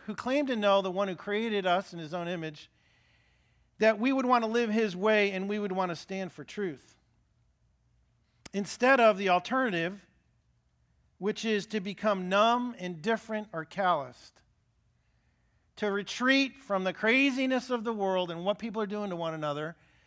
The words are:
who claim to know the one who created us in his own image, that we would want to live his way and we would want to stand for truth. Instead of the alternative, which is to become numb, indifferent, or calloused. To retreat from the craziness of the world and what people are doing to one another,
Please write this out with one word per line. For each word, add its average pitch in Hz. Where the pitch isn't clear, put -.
who 214
claim 269
to 262
know 202
the 190
one 190
who 175
created 208
us 185
in 170
his 156
own 175
image, 160
that 214
we 262
would 262
want 240
to 220
live 233
his 214
way 208
and 190
we 208
would 202
want 185
to 165
stand 190
for -
truth. 175
Instead 240
of 214
the 202
alternative, 190
which 208
is 214
to 214
become 190
numb, 233
indifferent, 208
or 160
calloused. 160
To 208
retreat 247
from 190
the 185
craziness 262
of 233
the 233
world 185
and 170
what 202
people 220
are 208
doing 208
to 175
one 165
another, 156